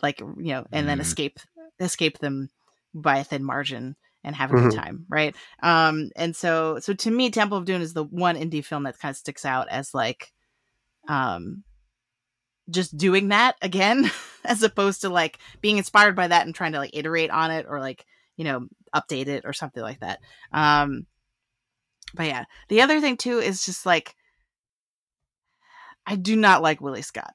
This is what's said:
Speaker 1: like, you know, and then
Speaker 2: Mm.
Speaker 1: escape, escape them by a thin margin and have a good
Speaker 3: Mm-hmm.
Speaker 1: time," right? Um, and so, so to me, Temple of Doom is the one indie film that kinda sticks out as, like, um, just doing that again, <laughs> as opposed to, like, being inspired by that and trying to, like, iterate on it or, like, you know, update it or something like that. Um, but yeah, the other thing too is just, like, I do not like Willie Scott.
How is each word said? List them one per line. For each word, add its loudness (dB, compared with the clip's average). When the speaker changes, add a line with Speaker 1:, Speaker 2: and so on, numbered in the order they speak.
Speaker 1:
like, -2
you -12
know, -8
and -2
then 0
Speaker 2:
Mm. -4
Speaker 1:
escape, -4
escape -2
them -4
by 0
a -4
thin -6
margin -6
and -10
have -2
a 6
good 6
Speaker 3:
Mm-hmm. 0
Speaker 1:
time," -8
right? 0
Um, 4
and -4
so, 0
so -4
to -2
me, 2
Temple 0
of -6
Doom -2
is -6
the -4
one 0
indie -4
film -6
that -10
kinda -8
sticks -12
out -2
as, -8
like, -4
um, -4
just -4
doing 2
that 4
again, 2
<laughs> -18
as -2
opposed 2
to, -4
like, 0
being 2
inspired 6
by 2
that 4
and -8
trying -4
to, -4
like, -6
iterate 0
on 2
it -4
or, -6
like, -10
you -8
know, -4
update -4
it -6
or -8
something -10
like -10
that. -6
Um, 2
but -4
yeah, -6
the 6
other 4
thing 0
too -2
is -2
just, -8
like, 2
I -4
do 0
not 8
like 2
Willie -8
Scott. -12